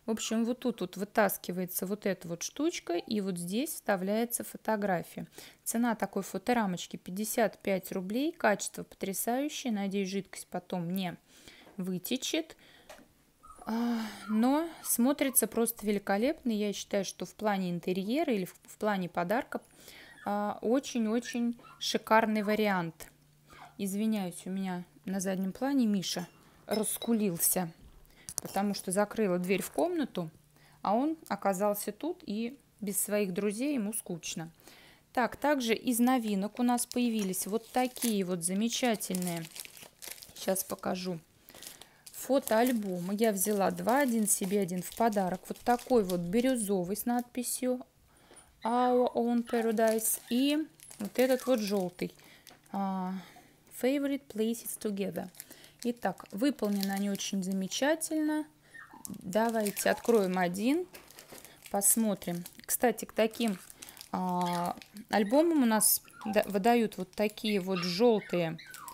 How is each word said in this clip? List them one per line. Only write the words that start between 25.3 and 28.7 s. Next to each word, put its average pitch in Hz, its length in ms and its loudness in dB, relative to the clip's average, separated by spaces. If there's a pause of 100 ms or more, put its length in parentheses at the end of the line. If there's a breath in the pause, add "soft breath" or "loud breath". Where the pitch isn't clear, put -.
плане 269 340 2
Миша 185 400 0 (400 soft breath)
раскулился, 202 1040 0 (680 loud breath)
потому 202 320 0